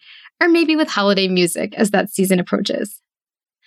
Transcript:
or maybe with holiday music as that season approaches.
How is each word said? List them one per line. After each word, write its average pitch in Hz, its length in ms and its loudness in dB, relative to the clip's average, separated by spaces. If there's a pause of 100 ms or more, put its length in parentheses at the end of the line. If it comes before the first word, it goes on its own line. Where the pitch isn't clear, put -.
(420)
or 349 60 2
maybe 330 260 2
with 302 140 0
holiday 196 400 0
music 180 480 -2
as 208 160 0
that 196 180 0
season 190 300 0
approaches. 202 600 -4 (680)